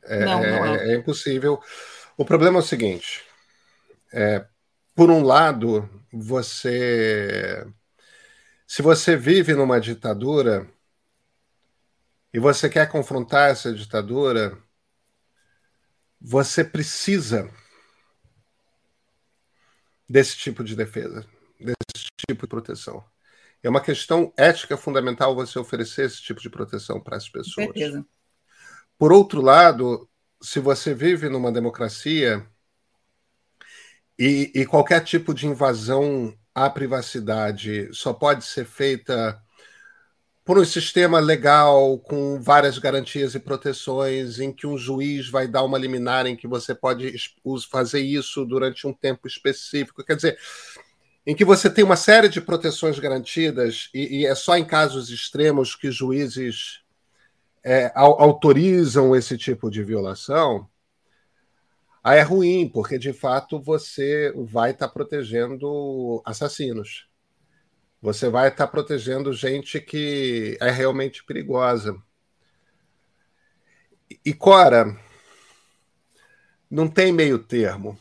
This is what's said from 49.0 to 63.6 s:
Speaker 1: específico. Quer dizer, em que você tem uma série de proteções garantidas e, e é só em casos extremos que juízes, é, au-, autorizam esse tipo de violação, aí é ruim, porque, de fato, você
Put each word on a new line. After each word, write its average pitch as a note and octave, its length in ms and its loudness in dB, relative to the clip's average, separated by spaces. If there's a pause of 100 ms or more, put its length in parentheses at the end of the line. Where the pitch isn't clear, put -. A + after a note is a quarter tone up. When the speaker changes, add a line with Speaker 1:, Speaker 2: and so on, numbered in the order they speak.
Speaker 1:
específico. - 800 -8
Quer D#3 100 -2
dizer, D3+ 240 -2 (840)
em D3 100 -2
que G#3 80 4
você F#3+ 260 6
tem G#3+ 140 4
uma F#3+ 140 4
série G#3+ 320 6
de - 100 -6
proteções D#3+ 580 -4
garantidas C3 960 -4
e, C#3 280 -6
e D3 40 0
é C3+ 80 2
só F3 220 0
em E3+ 80 2
casos C#3 460 0
extremos C#3 680 -2
que C#3 160 -6
juízes, B2+ 880 -6 (800)
é, B2+ 320 2
au-, D3 280 8
autorizam D3 920 4
esse B2+ 240 0
tipo A#2 320 -6
de G#2 140 -6
violação, G#2 840 -4 (1400)
aí C#3 180 6
é - 20 6
ruim, F3 480 2
porque, A#2+ 280 -6
de C3 140 -8
fato, C3+ 480 -6
você D3 720 -4